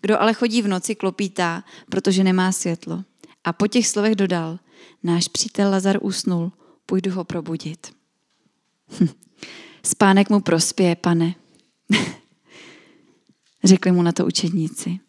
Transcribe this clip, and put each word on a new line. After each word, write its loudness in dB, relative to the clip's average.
Kdo 0
ale 4
chodí 0
v -2
noci, -2
klopítá, -4
protože 2
nemá 2
světlo.“ -6
A -4
po -2
těch 0
slovech 0
dodal: -2
„Náš 0
přítel -2
Lazar 2
usnul, -2
půjdu -2
ho -6
probudit.“ -8
<laughs> 2
„Spánek 4
mu 4
prospěje, 0
pane,“ 0
<laughs> -2
řekli 6
mu 2
na 2
to 0
učedníci. -4